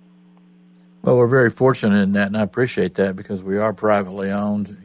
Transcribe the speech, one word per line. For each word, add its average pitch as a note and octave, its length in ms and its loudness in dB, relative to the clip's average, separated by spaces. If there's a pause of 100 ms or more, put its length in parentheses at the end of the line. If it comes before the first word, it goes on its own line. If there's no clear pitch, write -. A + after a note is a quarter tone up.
(1000)
Well, B2+ 160 2
we're A#2+ 100 4
very B2+ 220 4
fortunate A2+ 520 2
in G2 120 0
that, G2+ 140 0
and G#2 100 -4
I G#2+ 40 0
appreciate G#2 540 -2
that G2 200 0
because G2 260 -10
we F#2+ 160 -4
are G#2+ 140 0
privately G2 600 -2
owned. G#2 540 -4